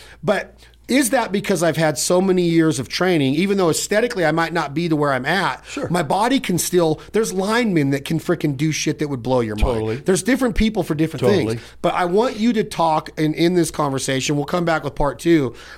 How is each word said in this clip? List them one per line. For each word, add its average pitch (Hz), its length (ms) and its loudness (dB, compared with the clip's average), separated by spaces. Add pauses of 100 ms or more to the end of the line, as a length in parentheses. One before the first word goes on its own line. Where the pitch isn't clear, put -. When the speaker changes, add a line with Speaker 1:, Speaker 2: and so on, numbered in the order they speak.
(220)
Speaker 1:
But 180 340 -2 (320)
is 247 220 2
that 226 220 0
because 190 300 0
I've 160 160 2
had 156 180 2
so 180 240 2
many 185 220 4
years 165 380 4
of 117 80 -8
training, 160 480 2
even 196 200 2
though 185 140 2
aesthetically 208 560 0
I 151 60 2
might 160 200 0
not 151 220 -4
be 170 160 0
to 156 60 2
where 147 180 2
I'm 127 100 -2
at, 160 420 -2
Speaker 2:
Sure. - 220 -8
Speaker 1:
my 170 140 0
body 202 380 2
can 180 180 -2
still, 160 420 0 (120)
there's 214 200 0
linemen 190 580 0
that 135 140 -2
can 160 160 -2
frickin' 165 360 -2
do 151 140 0
shit 151 280 -4
that 151 100 -4
would 131 140 -6
blow 127 180 0
your 107 160 -2
mind. 107 100 2
Speaker 2:
Totally. 110 320 -2
Speaker 1:
There's 180 260 0
different 240 320 0
people 214 260 2
for 165 120 -4
different 156 280 -2
Speaker 2:
Totally. 143 320 2
Speaker 1:
things. 117 60 -8 (200)
But - 140 0
I 180 100 0
want 220 320 0
you 226 160 2
to 214 120 0
talk 160 520 -2
in, 156 160 0
in 170 220 2
this 165 160 2
conversation. 135 640 -2
We'll 143 80 -2
come 175 220 -2
back 156 180 0
with 139 120 -6
part 139 240 -2
two, 151 340 2 (240)